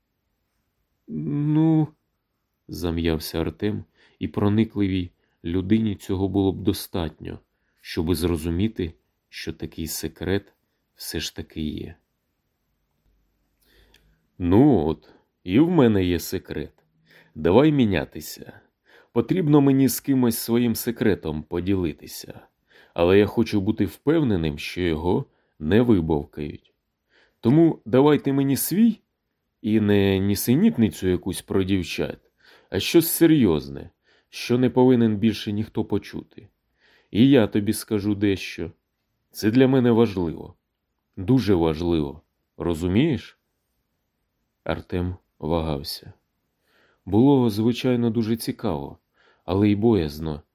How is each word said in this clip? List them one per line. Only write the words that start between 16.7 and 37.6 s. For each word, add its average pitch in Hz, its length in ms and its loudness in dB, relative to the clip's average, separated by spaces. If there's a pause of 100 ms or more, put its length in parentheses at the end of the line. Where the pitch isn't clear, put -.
Давай 98 380 4
мінятися. 92 880 -4 (520)
Потрібно 147 480 2
мені 135 280 4
з - 120 -4
кимось 127 380 0
своїм 117 360 0
секретом 82 680 -2
поділитися, 87 960 -6 (540)
але 87 240 4
я 104 80 6
хочу 107 340 -2
бути 104 240 -2
впевненим, 95 760 -2
що - 220 -10
його 90 440 -2 (340)
не 90 240 2
вибовкають. 80 920 -2 (640)
Тому 151 440 4
давай 135 340 4
ти 139 140 -4
мені 139 240 0
свій 214 440 0 (600)
і 107 180 2
не 101 380 4
нісенітницю 110 880 0
якусь 90 340 -2
про 98 200 -2
дівчат, 90 560 -4 (520)
а 98 100 -4
щось 165 300 2
серйозне, 85 800 2 (380)
що - 300 -4
не 127 120 2
повинен 120 460 4
більше 104 360 -2
ніхто 107 320 -6
почути. - 640 -10 (600)
І 120 200 4
я 123 160 6
тобі 107 260 -2